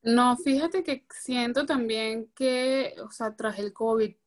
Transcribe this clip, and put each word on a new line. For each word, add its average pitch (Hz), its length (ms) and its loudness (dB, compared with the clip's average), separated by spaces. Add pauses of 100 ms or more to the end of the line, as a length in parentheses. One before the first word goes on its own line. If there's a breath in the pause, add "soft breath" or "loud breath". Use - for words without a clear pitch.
No, 247 340 4
fíjate 320 460 0
que 269 280 -4
siento 247 540 -2
también 226 680 -2
que, 262 580 0 (100)
o 220 80 -16
sea, 214 240 -6
tras 208 240 -4
el 202 140 -6
covid 220 420 0 (120)